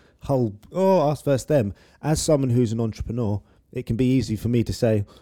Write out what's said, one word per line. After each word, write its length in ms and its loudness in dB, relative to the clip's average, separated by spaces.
whole, 340 -2
"Oh, 380 2
us 140 -4
versus 240 0
them." 260 2
As 180 0
someone 300 2
who's 220 2
an 80 -2
entrepreneur, 600 -4
it 140 -8
can 100 -2
be 80 0
easy 320 0
for 120 -4
me 160 0
to 100 -8
say, 320 0